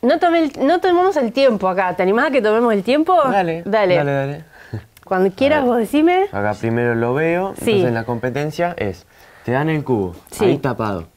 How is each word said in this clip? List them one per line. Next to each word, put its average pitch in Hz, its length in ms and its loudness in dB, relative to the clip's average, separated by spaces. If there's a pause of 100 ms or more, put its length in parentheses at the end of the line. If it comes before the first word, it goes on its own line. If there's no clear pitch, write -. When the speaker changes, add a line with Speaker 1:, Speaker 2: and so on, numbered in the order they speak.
Speaker 1:
No 294 180 2
tomé 339 200 2
el, 311 120 0 (160)
no 349 140 2
tomamos 370 340 2
el 247 160 0
tiempo 233 380 2
acá. 185 260 -2
¿Te 190 80 0
animás 226 240 2
a 277 40 -2
que 262 100 2
tomemos 220 320 2
el 202 100 0
tiempo? 302 400 2
Speaker 2:
Dale, 175 420 -2
Speaker 1:
Dale. 196 300 2
Speaker 2:
dale, 147 160 0
dale. 139 320 -4 (640)
Speaker 1:
Cuando 190 260 0
quieras, 285 280 2
Speaker 2:
A - 20 -2
ver. 247 80 0
Speaker 1:
vos 240 80 2
decime. 320 540 2
Speaker 2:
Acá 104 280 -2
primero 117 360 0
lo 117 180 0
veo. 170 420 -2
Speaker 1:
Sí. - 60 -16 (100)
Speaker 2:
Entonces 190 160 2
en 117 60 0
la 113 100 -4
competencia 143 720 -4
es: 98 280 -6 (400)
te 117 80 -2
dan 147 160 0
el 156 140 -2
cubo, 101 320 -2 (160)
Speaker 1:
Sí. - 140 -2
Speaker 2:
ahí 165 120 4
tapado. 107 600 -4